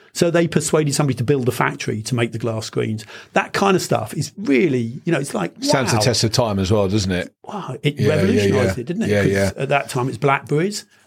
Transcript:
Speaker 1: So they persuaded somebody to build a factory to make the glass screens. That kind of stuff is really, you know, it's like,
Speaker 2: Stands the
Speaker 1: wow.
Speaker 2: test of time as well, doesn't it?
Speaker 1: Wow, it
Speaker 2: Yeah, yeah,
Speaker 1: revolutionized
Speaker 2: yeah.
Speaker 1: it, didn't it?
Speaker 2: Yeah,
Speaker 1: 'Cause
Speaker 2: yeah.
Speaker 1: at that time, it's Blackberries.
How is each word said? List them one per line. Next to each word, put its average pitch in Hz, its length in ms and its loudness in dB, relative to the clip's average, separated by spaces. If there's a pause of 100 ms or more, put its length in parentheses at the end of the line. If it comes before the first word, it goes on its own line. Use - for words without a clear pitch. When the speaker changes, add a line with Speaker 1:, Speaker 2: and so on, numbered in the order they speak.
(140)
Speaker 1:
So 170 180 2
they 170 160 4
persuaded 156 480 0
somebody 135 220 0
to 120 80 -2
build 127 240 2
a - 20 2
factory 123 520 -2
to - 120 -2
make 120 160 0
the 113 60 -10
glass 113 300 -4
screens. 110 380 -4 (280)
That - 180 -2
kind 196 240 2
of 170 60 2
stuff - 320 -2
is - 240 -6
really, 165 640 0
you 170 80 -2
know, 156 80 0
it's - 140 -6
like, - 280 -6
Speaker 2:
Stands 139 300 2
the 117 60 2
Speaker 1:
wow. 107 60 0
Speaker 2:
test 110 200 2
of 110 80 0
time 110 260 0
as 95 140 0
well, 104 160 4
doesn't 95 240 0
it? 90 320 -4
Speaker 1:
Wow, - 400 -10
it 147 160 -2
Speaker 2:
Yeah, - 80 4
yeah, 151 80 4
Speaker 1:
revolutionized 151 640 2
Speaker 2:
yeah. 123 40 -8
Speaker 1:
it, 120 60 -8
didn't 185 160 -4
it? - 60 0
Speaker 2:
Yeah, 101 140 4
Speaker 1:
'Cause 98 80 2
Speaker 2:
yeah. 98 260 2
Speaker 1:
at 139 100 -4
that 143 220 0
time, 127 180 -2
it's 123 100 -6
Blackberries. 151 680 0 (220)